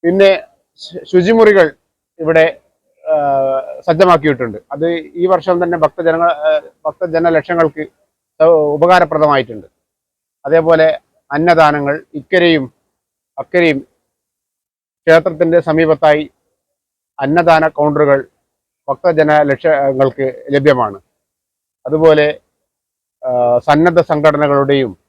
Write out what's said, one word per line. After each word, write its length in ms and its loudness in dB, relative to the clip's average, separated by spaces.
പിന്നെ 280 2
ശു-, 280 -18
ശുചിമുറികൾ 560 4
ഇവിടെ, 240 2
ആ, 20 0
സജ്ജമാക്കിയിട്ടുണ്ട്. 720 0
അത് 140 -4
ഈ 100 -2
വർഷം 300 0
തന്നെ 220 -4
ഭക്തജനങ്ങൾ, 460 -2
ആ, 20 0
ഭക്തജന 480 -4
ലക്ഷങ്ങൾക്ക് 480 -4
സ-, 180 4
ഉപകാരപ്രദമായിട്ടുണ്ട്. 880 0
അതേപോലെ 420 2
അന്നദാനങ്ങൾ 580 2
ഇക്കരെയും 460 0
അക്കരെയും 360 0
ക്ഷേത്രത്തിൻ്റെ 560 2
സമീപത്തായി 560 0
അന്നദാന 400 2
കൗണ്ടറുകൾ 420 0
ഭക്തജന 420 0
ലക്ഷങ്ങൾക്ക് 760 -2
ലഭ്യമാണ്. 440 0
അതുപോലെ, 400 2
ആ, 40 -4
സന്നദ്ധ 320 2
സംഘടനകളുടെയും 840 0